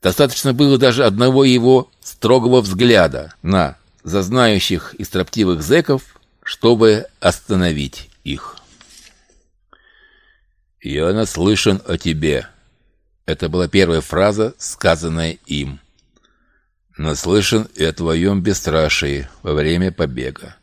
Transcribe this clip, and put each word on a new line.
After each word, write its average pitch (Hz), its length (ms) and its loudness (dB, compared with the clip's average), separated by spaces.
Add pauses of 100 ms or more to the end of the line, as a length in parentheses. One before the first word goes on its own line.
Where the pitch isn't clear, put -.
Достаточно 131 520 0
было 139 240 4
даже 127 280 4
одного 123 400 4
его 127 440 4 (120)
строгого 123 600 2
взгляда 92 800 2
на 85 360 -2 (260)
зазнающих 98 920 -2
и - 80 -12
строптивых 90 580 -2
зэков, 135 580 0 (240)
чтобы 113 600 2 (140)
остановить 87 880 -2 (140)
их. - 340 -12 (2250)
«Я 80 320 -4
наслышан 104 760 0
о 85 100 -4
тебе». 78 500 -4 (760)
Это 82 220 -6
была 87 200 -2
первая 85 340 2
фраза, 104 560 -2
сказанная 82 880 -4
им. 71 340 -8 (1160)
«Наслышан 92 800 0
и - 80 -4
о 80 100 -2
твоем 87 480 -2
бесстрашии 76 880 -2 (140)
во 78 100 -4
время 82 380 -2
побега. 65 720 -8